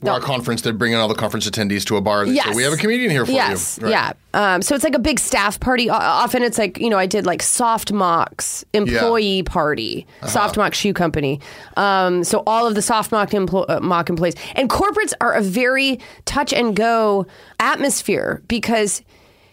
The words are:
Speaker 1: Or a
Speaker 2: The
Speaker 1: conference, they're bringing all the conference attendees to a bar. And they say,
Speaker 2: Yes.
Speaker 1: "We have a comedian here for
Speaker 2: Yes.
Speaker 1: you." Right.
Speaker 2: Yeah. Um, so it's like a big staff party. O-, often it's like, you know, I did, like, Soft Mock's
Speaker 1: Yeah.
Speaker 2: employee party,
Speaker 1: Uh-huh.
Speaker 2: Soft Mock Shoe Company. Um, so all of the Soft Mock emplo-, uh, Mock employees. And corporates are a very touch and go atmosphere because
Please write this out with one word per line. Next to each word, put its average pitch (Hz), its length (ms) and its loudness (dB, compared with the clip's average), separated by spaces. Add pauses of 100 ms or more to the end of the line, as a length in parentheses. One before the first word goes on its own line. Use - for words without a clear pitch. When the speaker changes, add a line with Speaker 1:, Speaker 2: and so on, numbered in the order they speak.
Speaker 1:
Or 190 140 0
a - 20 -4
Speaker 2:
The - 60 -6
Speaker 1:
conference, 120 360 -2
they're 117 120 0
bringing 117 240 2
all 113 100 2
the 107 80 0
conference 107 340 -4
attendees 101 360 -2
to 110 120 0
a 101 40 2
bar. 104 220 2
And 101 80 0
they 262 40 2
say, 277 120 2
Speaker 2:
Yes. 104 80 -2
Speaker 1:
"We 120 80 0
have 143 100 2
a 160 40 -2
comedian 226 340 0
here 131 140 2
for 254 60 -2
Speaker 2:
Yes. 226 480 -2
Speaker 1:
you." 220 80 -4
Right. 214 40 2
Speaker 2:
Yeah. 147 220 0 (200)
Um, 190 280 2
so 285 140 -2
it's 262 100 0
like 294 100 2
a 294 40 0
big 240 200 0
staff 208 400 0
party. 247 300 0
O-, - 40 2
often 220 480 2
it's 233 160 0
like, 208 220 -2
you 233 100 0
know, 208 80 2
I 185 80 2
did, 190 200 -2
like, 165 180 2
Soft 226 480 0
Mock's 175 720 0 (100)
Speaker 1:
Yeah. 214 60 2
Speaker 2:
employee 208 640 2
party, 139 640 -2 (140)
Speaker 1:
Uh-huh. - 100 -6
Speaker 2:
Soft - 240 0
Mock 196 180 0
Shoe 202 200 0
Company. 147 480 0 (340)
Um, 185 480 2
so 202 240 0
all 226 180 2
of 220 100 0
the 208 60 0
Soft 214 300 0
Mock 208 200 0
emplo-, 190 360 0
uh, 160 140 0
Mock 170 280 0
employees. 165 260 0 (200)
And 269 140 0
corporates 415 500 0
are 240 140 -2
a 220 80 2
very 254 580 0 (260)
touch - 280 -4
and 233 240 0
go 214 480 2 (340)
atmosphere 262 880 0
because 220 540 0 (520)